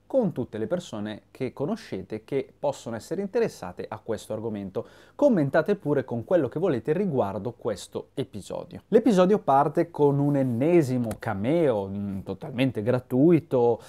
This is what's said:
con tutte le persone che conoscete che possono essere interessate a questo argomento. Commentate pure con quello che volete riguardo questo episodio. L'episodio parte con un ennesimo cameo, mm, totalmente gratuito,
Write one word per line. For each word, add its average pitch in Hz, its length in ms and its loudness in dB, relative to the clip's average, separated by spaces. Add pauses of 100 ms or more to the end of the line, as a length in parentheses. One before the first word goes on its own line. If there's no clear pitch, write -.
con 226 280 0
tutte 117 240 -6
le 107 100 -4
persone 107 540 -8 (100)
che 123 220 -8
conoscete 131 720 -8
che - 340 -6
possono 135 380 -6
essere 165 240 -8
interessate 190 680 -6
a 110 160 -10
questo 110 300 -8
argomento. 107 520 -8 (300)
Commentate 170 640 2
pure 143 260 0
con 117 220 -6
quello 156 240 2
che 151 100 -8
volete 156 320 -2
riguardo 120 640 -2
questo - 600 -8
episodio. - 760 -10
L'episodio 196 500 6
parte 151 500 2
con 139 300 2
un 143 160 2
ennesimo 131 840 2
cameo, 117 720 0
mm, 101 360 -6
totalmente 110 600 -4
gratuito, 123 1040 2